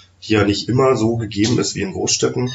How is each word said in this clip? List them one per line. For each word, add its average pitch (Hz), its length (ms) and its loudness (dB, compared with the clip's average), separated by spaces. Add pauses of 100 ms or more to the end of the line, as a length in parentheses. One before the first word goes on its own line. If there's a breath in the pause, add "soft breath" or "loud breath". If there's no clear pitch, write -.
(220 loud breath)
die - 100 -4
ja 104 120 4
nicht 101 220 -2
immer 131 300 4
so 113 200 0
gegeben 110 420 0
ist - 160 -2
wie 95 80 -6
in 98 100 -6
Großstädten. 123 640 -2